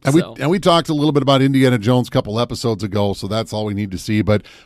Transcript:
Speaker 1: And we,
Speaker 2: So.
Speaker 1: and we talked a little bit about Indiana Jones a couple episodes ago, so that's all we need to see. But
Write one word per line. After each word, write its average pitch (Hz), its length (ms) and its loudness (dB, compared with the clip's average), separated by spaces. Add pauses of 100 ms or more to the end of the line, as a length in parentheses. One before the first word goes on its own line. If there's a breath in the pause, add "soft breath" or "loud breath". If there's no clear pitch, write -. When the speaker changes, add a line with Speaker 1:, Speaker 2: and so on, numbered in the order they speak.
Speaker 1:
And 139 100 2
we, 165 60 4
Speaker 2:
So. 113 180 -6
Speaker 1:
and 135 120 -2
we 196 80 0
talked 170 320 2
a 160 40 -2
little 147 160 0
bit 143 120 2
about 135 180 4
Indiana 131 380 4
Jones 120 300 0
a - 20 -18
couple 107 280 -2
episodes 117 460 -4
ago, 101 300 -2
so 95 120 -8
that's 107 240 -4
all 107 140 -4
we 107 80 -4
need 101 200 -4
to 90 60 -6
see. 107 220 0
But 101 220 2 (240 loud breath)